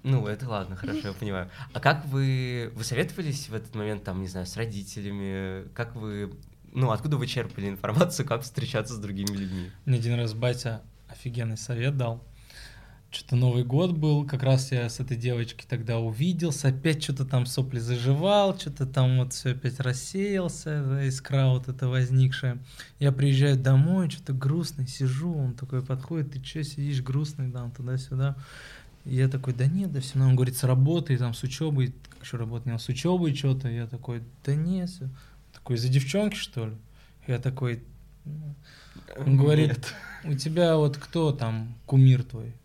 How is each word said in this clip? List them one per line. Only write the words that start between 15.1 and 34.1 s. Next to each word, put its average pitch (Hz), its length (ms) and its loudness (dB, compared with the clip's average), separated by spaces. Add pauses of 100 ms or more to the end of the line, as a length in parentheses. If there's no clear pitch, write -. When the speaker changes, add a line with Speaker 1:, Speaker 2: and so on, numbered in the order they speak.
Speaker 2:
девочкой 117 500 -4
тогда 117 300 -2
увиделся, 143 680 0
опять 151 360 0
че-то 135 220 -4
там 127 220 0
сопли 131 320 -2
заживал, 147 760 2
че-то 143 300 -6
там 127 320 4
вот 127 160 0
все - 200 -4
опять 127 260 -4
рассеялся, 156 1080 -2
да, 135 200 0
искра 135 400 2
вот 127 200 2
эта 131 200 -2
возникшая. 131 720 2 (400)
Я 143 120 4
приезжаю 135 460 4
домой, 147 520 4
че-то - 240 -6
грустный, 135 540 -2
сижу, 135 480 -2
он 127 200 -2
такой 127 260 -6
подходит: 131 520 -4
«Ты 131 60 -8
че 156 220 -8
сидишь 143 400 -4
грустный 135 500 -4
там, 120 200 -8
туда-сюда?» 131 640 -4 (680)
И 131 100 -4
я 131 120 4
такой: 131 280 -2
«Да 127 100 0
нет, 180 260 0
да 139 100 -2
все - 180 -10
нормально». 131 140 6
Он - 20 10
говорит: 127 220 8
«С - 60 0
работой, 135 540 6
там, 120 160 2
с - 80 -6
учебой». 131 540 0 (160)
Как - 120 -20
еще - 140 -8
работа 117 320 -4
не 117 80 0
с - 120 -6
учебой 170 440 2
че-то? 131 360 0
Я 117 180 -4
такой: 120 340 -8 (240)